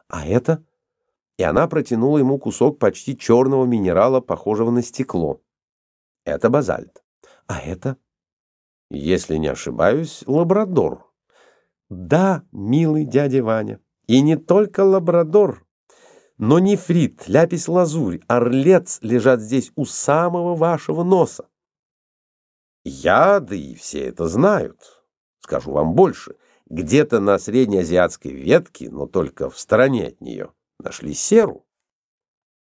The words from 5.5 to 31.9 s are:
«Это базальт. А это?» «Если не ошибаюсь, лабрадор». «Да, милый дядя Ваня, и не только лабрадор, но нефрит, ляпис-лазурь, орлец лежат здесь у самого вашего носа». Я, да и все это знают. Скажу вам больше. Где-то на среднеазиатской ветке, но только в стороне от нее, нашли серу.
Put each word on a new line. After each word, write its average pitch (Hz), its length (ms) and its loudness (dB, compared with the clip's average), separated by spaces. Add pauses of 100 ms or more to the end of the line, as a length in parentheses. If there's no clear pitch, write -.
«Это 76 260 0
базальт. - 520 -4 (440)
А 78 140 -8
это?» 90 360 -10 (960)
«Если 78 460 -2
не 76 120 -2
ошибаюсь, 85 800 -2
лабрадор». 170 840 -2 (800)
«Да, 151 540 0 (100)
милый 147 520 0
дядя 131 380 0
Ваня, 110 380 -4 (260)
и 123 140 6
не 151 160 4
только 196 440 0
лабрадор, 175 840 2 (720)
но 127 220 4
нефрит, 180 680 0
ляпис-лазурь, 160 1000 0
орлец 131 760 2
лежат 120 380 2
здесь 117 360 -4
у 127 100 -4
самого 170 680 -2
вашего 165 500 -2
носа». 180 440 0 (1400)
Я, 104 520 2
да 101 160 -10
и 69 180 -12
все 69 300 -10
это 71 240 -6
знают. 139 500 0 (640)
Скажу 67 320 -8
вам 78 220 -2
больше. - 420 0 (340)
Где-то 113 480 0
на 101 180 2
среднеазиатской 92 920 0
ветке, 69 580 -2
но 69 200 -10
только 71 420 -4
в - 80 -20
стороне 117 480 0
от - 140 -16
нее, 57 320 -14 (260)
нашли - 340 -12
серу. - 540 0 (1000)